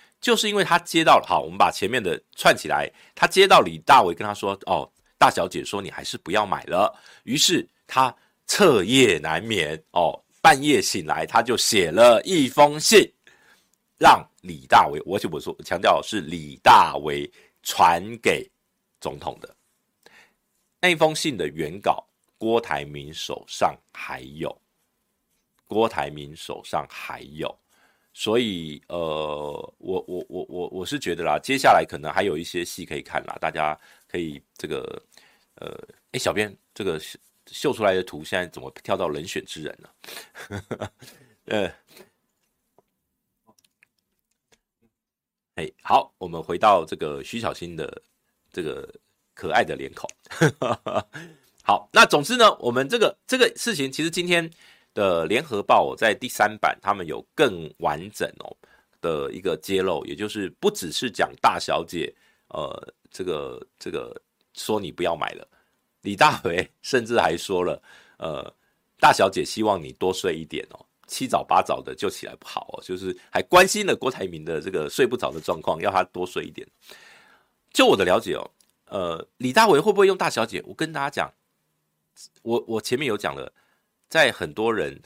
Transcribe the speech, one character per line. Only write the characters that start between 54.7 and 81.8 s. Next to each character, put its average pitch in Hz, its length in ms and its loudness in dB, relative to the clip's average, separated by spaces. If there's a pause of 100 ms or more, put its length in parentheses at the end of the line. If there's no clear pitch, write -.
的 90 320 2
联 110 160 0
合 113 200 -6
报 80 320 4
在 107 200 0
第 123 140 -8
三 107 300 0
版， - 240 -2
他 98 100 -2
们 95 140 -6
有 67 180 -10 (100)
更 90 440 0
完 82 320 -4
整 - 180 -6 (120)
哦 - 160 -16 (440)
的 76 320 -4
一 92 80 -12
个 87 160 -4
揭 95 240 -2
露， 87 240 -2
也 78 100 -10
就 104 140 -8
是 98 300 -8
不 208 120 2
只 190 200 -10
是 131 200 -6
讲 - 300 -4
大 98 180 2
小 80 260 -4
姐， 82 300 -8 (340)
呃， - 440 -10 (180)
这 - 140 -12
个， 71 400 -8 (140)
这 - 120 -14
个 64 240 -10 (400)
说 107 260 -4
你 82 100 -10
不 85 120 -8
要 85 120 0
买 52 180 -6
了， 50 140 -18 (560)
李 101 140 -6
大 151 280 4
为 90 240 -2 (140)
甚 120 240 0
至 113 120 0
还 85 180 2
说 90 260 -2
了， 78 200 -4 (360)
呃 76 360 -10 (460)
，“大 147 120 6
小 98 180 4
姐 82 140 -4
希 107 180 -6
望 98 200 0
你 65 100 -14
多 92 200 0
睡 90 240 -2
一 80 80 -12
点 78 280 -10
哦， - 140 -20 (200)
七 - 200 -8
早 113 160 -2
八 95 200 4
早 64 180 -4
的 64 140 -14
就 95 160 -4
起 - 160 -14
来 - 100 -16
不 - 100 -20
好 - 260 -10
哦。” - 120 -16
就 92 100 -8
是 92 220 -8 (140)
还 95 140 0
关 185 220 8
心 208 200 -2
了 131 100 0
郭 131 140 -2
台 95 160 -8
铭 80 180 -12
的 80 160 -4
这 90 100 -8
个 78 200 -4
睡 131 160 2
不 120 100 -2
着 67 140 -4
的 80 100 -12
状 87 220 -4
况， 85 180 -2
要 98 100 0
他 95 140 2
多 90 220 -8
睡 80 180 -8
一 85 60 -14
点。 - 180 -16 (1040)
就 262 140 6
我 147 100 6
的 98 80 2
了 92 160 4
解 82 140 -6
哦， 50 160 -10 (380)
呃， 87 380 -6 (120)
李 127 160 -4
大 220 140 6
为 151 120 6
会 202 100 2
不 190 80 0
会 196 80 6
用 190 120 2
大 170 100 -2
小 113 160 -2
姐？ 92 220 -8
我 - 80 -16
跟 160 180 -8
大 147 80 -8
家 139 80 -4
讲， - 240 -6 (1120)